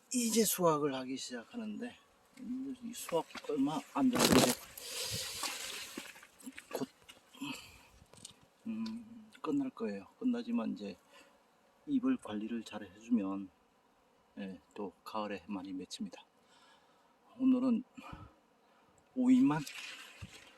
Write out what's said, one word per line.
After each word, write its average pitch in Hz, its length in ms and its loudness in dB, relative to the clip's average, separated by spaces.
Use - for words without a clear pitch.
이제 226 300 4
수확을 151 520 4
하기 131 200 -4
시작하는데, 214 800 -8
이 254 540 -8
수확 - 320 -2
얼마 143 300 0
안 262 160 4
됐는데 247 420 6
곧, - 140 -4
음, - 680 -8
끝날 285 300 0
거예요. 202 360 -6
끝나지만 117 560 0
이제 101 240 -8
잎을 131 300 4
관리를 110 460 -4
잘 107 200 -10
해주면, 98 680 0
예, 95 200 -10
또 98 180 -6
가을에 104 440 -4
많이 98 260 -6
맺힙니다. 92 500 -8
오늘은 254 440 6
오이만, 254 480 6